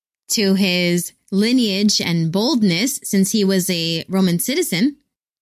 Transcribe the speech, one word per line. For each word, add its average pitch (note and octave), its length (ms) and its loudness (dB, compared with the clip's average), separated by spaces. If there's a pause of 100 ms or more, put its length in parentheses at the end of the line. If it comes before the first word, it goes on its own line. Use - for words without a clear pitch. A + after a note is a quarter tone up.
(300)
to G3 260 2
his F3+ 560 0 (180)
lineage G#3 720 2
and E3 300 -2
boldness G#3+ 720 0
since F#3+ 280 0
he G#3+ 120 0
was F#3+ 260 0
a E3 380 -4
Roman F3+ 320 0
citizen. C4+ 580 -2 (440)